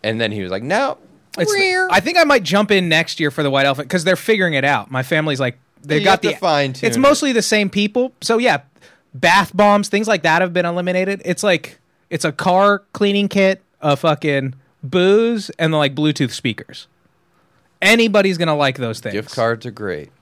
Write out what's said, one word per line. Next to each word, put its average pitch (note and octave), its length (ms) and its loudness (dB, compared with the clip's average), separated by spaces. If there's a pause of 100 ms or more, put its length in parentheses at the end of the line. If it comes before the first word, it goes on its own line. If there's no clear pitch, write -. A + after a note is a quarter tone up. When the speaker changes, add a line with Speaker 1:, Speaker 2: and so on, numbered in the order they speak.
Speaker 1:
and A2 160 -4
then A2 140 -2
he G#2+ 100 -8
was F#2 80 -8
like, G2 120 -6
"No, G#3+ 340 -4 (400)
Speaker 2:
It's G#4 160 -2
the, G4+ 60 -2
Speaker 1:
rear." F#4 320 0
Speaker 2:
I E4+ 100 4
think D4+ 180 -2
I E4+ 60 6
might C#4+ 180 2
jump G3+ 280 0
in F#3 180 2
next E3 320 0
year D3 100 0
for D#3 120 -4
the C#3+ 80 0
White C3+ 160 2
Elephant C#3 240 -2
'cause F3 140 -2
they're F#3 120 2
figuring F#3+ 380 0
it C3+ 100 0
out. C3+ 260 0
My C3 120 -4
family's D3+ 380 -2
like, B2 180 -4 (240)
they've D3+ 180 -2
Speaker 1:
You G#3 60 -6
Speaker 2:
got F#3+ 60 4
Speaker 1:
have F#3 100 2
to E3+ 60 0
Speaker 2:
the, D3+ 80 -2
Speaker 1:
fine-tune C#3+ 500 -2
Speaker 2:
it's A#3 100 0
Speaker 1:
it. B3 40 0
Speaker 2:
mostly C#4+ 320 2
the A3+ 100 0
same G#3 260 0
people. G#3+ 440 -2 (100)
So A#3 160 0
yeah, A3+ 220 2 (540)
bath F3 400 2
bombs, G#3 360 4
things G#3 180 -2
like G#3 140 0
that E3 180 2
have F3+ 140 -2
been F3 100 0
eliminated. F3+ 600 -2
It's F3 160 -4
like, F3+ 360 -2 (300)
it's - 160 -6
a D#3 80 -2
car G3 500 2 (120)
cleaning G3+ 340 0
kit, F#3+ 320 0 (220)
a C#3+ 140 2
fucking C#3 580 -2 (280)
booze, G3 760 0
and D#3+ 160 0
then, D3+ 40 2
like, C#3 160 0
Bluetooth D3 360 0
speakers. - 560 -8 (960)
Anybody's G3+ 560 4
gonna D#3+ 180 0
like C3+ 220 0
those A#2 220 -6
things. G#2+ 120 -8
Speaker 1:
Gift G#2 220 -8
cards A#2 320 -2
are B2 40 -10
great. F#2+ 400 -8 (120)